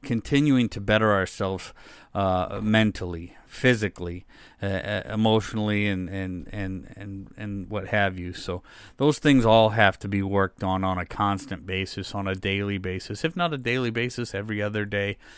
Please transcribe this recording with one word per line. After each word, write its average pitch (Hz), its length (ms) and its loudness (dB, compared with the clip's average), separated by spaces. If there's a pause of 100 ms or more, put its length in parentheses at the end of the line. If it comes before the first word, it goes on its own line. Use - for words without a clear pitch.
continuing 131 640 2
to - 140 -6
better 107 320 4
ourselves, 95 600 -2 (400)
uh, 95 480 0
mentally, 101 720 2 (100)
physically, 95 760 0 (380)
uh, 101 40 -2
uh, 98 360 -4 (100)
emotionally, 107 720 2
and, 92 220 -2
and, 92 440 -8
and, 95 440 -8
and, 98 400 -12
and 101 320 -8
what 98 200 -6
have 98 300 0
you. 90 140 -8
So 87 300 -8 (340)
those 147 220 4
things 135 260 6
all 110 260 8
have 107 300 4
to 104 80 -8
be 98 140 0
worked 98 420 0
on, 95 200 0
on 92 120 0
a 87 80 -4
constant 98 600 -2
basis, 95 480 -6
on 98 120 -4
a 95 80 -2
daily 98 440 -2
basis, 92 460 -6
if 160 120 -4
not 175 160 -2
a 143 60 -4
daily 123 320 -2
basis, 120 440 -4
every 104 280 -4
other 104 240 -2
day. 101 320 -2 (200)